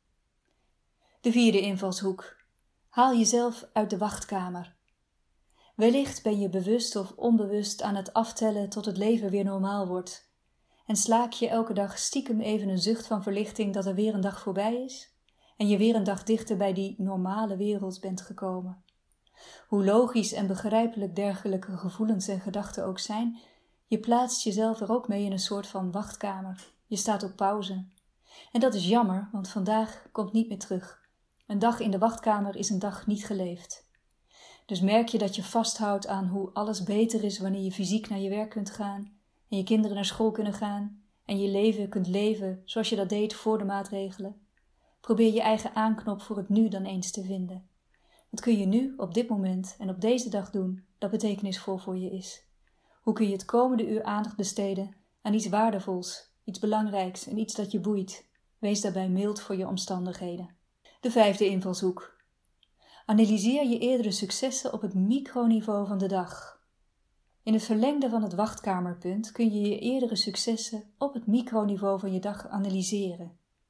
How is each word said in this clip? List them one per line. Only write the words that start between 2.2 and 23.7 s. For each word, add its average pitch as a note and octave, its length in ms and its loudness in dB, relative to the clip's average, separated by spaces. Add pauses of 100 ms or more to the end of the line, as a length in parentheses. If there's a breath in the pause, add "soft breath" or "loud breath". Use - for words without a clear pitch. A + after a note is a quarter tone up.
Haal B3+ 280 6
jezelf A#3+ 560 2
uit G#3+ 180 0
de G3 80 -2
wachtkamer. F3+ 800 -6 (1000 soft breath)
Wellicht B3 460 4
ben G#3+ 160 2
je G3+ 100 0
bewust G3 480 0
of F#3+ 200 -4
onbewust G#3 640 2
aan G3+ 120 0
het G3 180 -6
aftellen A3 560 0
tot G3+ 160 -8
het F#3+ 120 -4
leven G#3+ 340 2
weer G3 140 0
normaal G3 420 -2
wordt. F3+ 440 -8 (600)
En G#3+ 60 2
slaak A3+ 360 4
je - 160 -2
elke A3+ 240 0
dag G3 260 -2
stiekem B3 420 -2
even G#3 280 -2
een F#3 100 0
zucht A3 280 0
van G#3 160 -2
verlichting G3+ 520 -2
dat G3 120 -2
er G3 80 0
weer G#3+ 200 2
een G3 60 -2
dag G3 200 -2
voorbij G#3+ 440 -2
is - 300 -14 (420 soft breath)
en G#3 120 2
je G3+ 100 6
weer A3+ 160 6
een G#3 100 2
dag G3 180 -2
dichter A3 340 0
bij G3 160 2
die G3 260 -2
normale F#3+ 580 -2
wereld G3 440 -2
bent F#3+ 200 -6
gekomen? F#3 640 -8 (840 loud breath)
Hoe G3+ 160 4
logisch A3+ 480 4
en G3+ 140 -2
begrijpelijk G3+ 680 0
dergelijke F#3+ 600 -4
gevoelens F#3+ 520 -2
en F#3+ 120 -4
gedachten G3 440 -6
ook F#3+ 140 -6
zijn, A#3 400 -4 (480 loud breath)